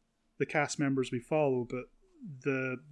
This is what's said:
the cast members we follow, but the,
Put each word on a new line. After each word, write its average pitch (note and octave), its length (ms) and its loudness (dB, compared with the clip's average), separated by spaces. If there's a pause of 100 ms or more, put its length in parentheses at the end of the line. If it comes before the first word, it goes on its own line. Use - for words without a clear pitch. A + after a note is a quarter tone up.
(380)
the C#3+ 80 2
cast D3 320 0
members C3+ 340 0
we B2 80 -2
follow, C3+ 480 2
but B2 180 -6 (580)
the, C3 340 0 (140)